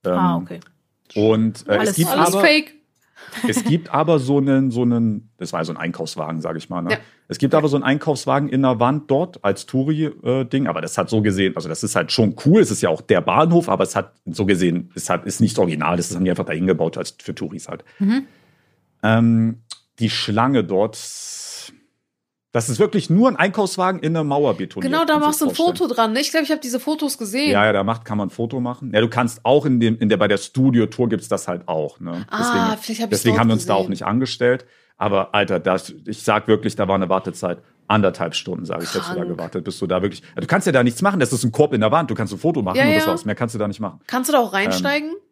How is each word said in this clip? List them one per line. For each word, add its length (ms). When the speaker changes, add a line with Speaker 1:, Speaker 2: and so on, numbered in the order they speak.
Speaker 1:
Ah, 320
Speaker 2:
Ähm, 60
Speaker 1:
okay. 180
Speaker 2:
und, 540
äh, 100
Speaker 1:
Alles 120
Speaker 2:
es 60
gibt 140
Speaker 3:
Alles 240
Speaker 2:
aber 100
Speaker 3:
fake. 300
Speaker 2:
es 160
gibt 300
aber 240
so 200
einen, 320
so 120
einen, 560
das 140
war 120
so 80
ein 60
Einkaufswagen, 640
sag 160
ich 120
mal, 140
ne? 100
Speaker 3:
Ja. 40
Speaker 2:
Es 100
gibt 160
aber 140
so 80
einen 80
Einkaufswagen 680
in 120
der 180
Wand 300
dort 340
als 200
Touri, 420
äh, 200
Ding. 220
Aber 160
das 160
hat 100
so 140
gesehen, 340
also 140
das 120
ist 140
halt 160
schon 320
cool, 160
es 100
ist 120
ja 80
auch 100
der 220
Bahnhof, 480
aber 140
es 120
hat 160
so 180
gesehen, 500
es 140
hat, 160
ist 160
nicht 180
original, 380
das 180
haben 100
die 60
einfach 140
dahin 220
gebaut 320
als 240
für 120
Touris 340
halt. 140
Speaker 1:
Mhm. 280
Speaker 2:
Ähm, 580
die 100
Schlange 540
dort, 320
das 160
ist 100
wirklich 320
nur 180
ein 80
Einkaufswagen 640
in 160
eine 80
Mauer 300
betoniert, 380
Speaker 3:
Genau, 120
da 140
Speaker 2:
kannst 40
du 40
Speaker 3:
machst 140
du 60
Speaker 2:
dir 60
Speaker 3:
ein 40
Speaker 2:
vorstellen. 200
Speaker 3:
Foto 60
dran, 180
ne? 80
Ich 100
glaub, 120
ich 100
hab 80
diese 200
Fotos 380
gesehen. 320
Speaker 2:
Ja, 160
ja, 60
da 120
macht, 200
kann 140
man 100
ein 20
Foto 300
machen. 320
Ja, 80
du 80
kannst 360
auch 220
in 140
dem, 180
in 100
der, 80
bei 120
der 100
Studio-Tour 680
gibt's 200
das 200
halt 200
auch, 320
ne? 300
Speaker 3:
Ah, 80
Speaker 2:
Deswegen, 440
Speaker 3:
vielleicht 200
hab 100
ich's 100
Speaker 2:
deswegen 120
Speaker 3:
dort 60
Speaker 2:
haben 80
wir 60
uns 120
da 80
auch 80
Speaker 3:
gesehen. 80
Speaker 2:
nicht 160
angestellt. 600
Aber, 380
Alter, 240
das, 340
ich 160
sag 240
wirklich, 300
da 100
war 80
eine 140
Wartezeit 500
anderthalb 480
Stunden, 280
sag 180
ich, 120
hättest 160
du 40
da 60
Speaker 3:
Krank. 160
Speaker 2:
gewartet, 280
bis 160
du 80
da 140
wirklich, 200
ja, 60
du 60
kannst 220
ja 40
da 120
nichts 180
machen, 180
das 120
ist 120
ein 80
Korb 200
in 80
der 100
Wand, 200
du 40
kannst 180
ein 60
Foto 240
machen 160
Speaker 3:
Ja, 80
Speaker 2:
und 80
das 100
Speaker 3:
ja. 60
Speaker 2:
war's, 140
mehr 100
kannst 220
du 20
da 100
nicht 120
machen. 260
Speaker 3:
Kannst 220
du 40
da 60
auch 160
Speaker 2:
Ähm, 120
Speaker 3:
reinsteigen? 460